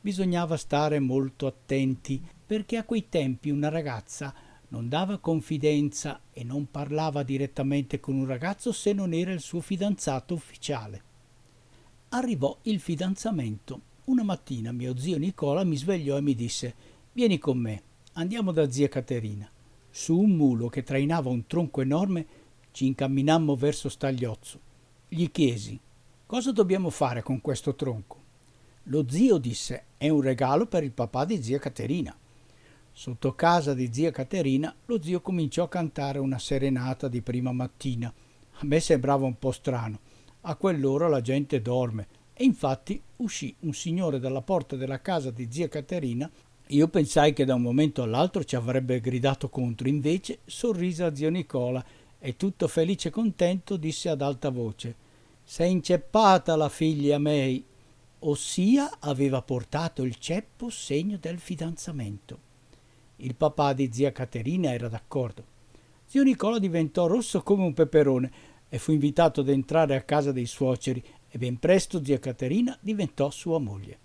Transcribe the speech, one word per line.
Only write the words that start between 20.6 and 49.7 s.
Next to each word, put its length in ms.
che 160
trainava 440
un 200
tronco 320
enorme 600
ci 120
incamminammo 680
verso 340
Stagliozzo. 720
Gli 220
chiesi: 480
"Cosa 240
dobbiamo 400
fare 320
con 180
questo 360
tronco?" 460
Lo 200
zio 300
disse: 460
"È 120
un 120
regalo 460
per 160
il 80
papà 340
di 160
zia 200
Caterina." 540
Sotto 440
casa 400
di 180
zia 180
Caterina 640
lo 140
zio 200
cominciò 440
a 40
cantare 500
una 200
serenata 680
di 160
prima 300
mattina. 600
A 60
me 160
sembrava 440
un 140
po' 140
strano. 480
A 140
quell'ora 520
la 120
gente 420
dorme. 460
E 80
infatti 580
uscì 440
un 120
signore 460
dalla 240
porta 320
della 260
casa 300
di 180
zia 200
Caterina. 600
Io 200
pensai 440
che 120
da 100
un 80
momento 400
all'altro 400
ci 140
avrebbe 440
gridato 480
contro. 400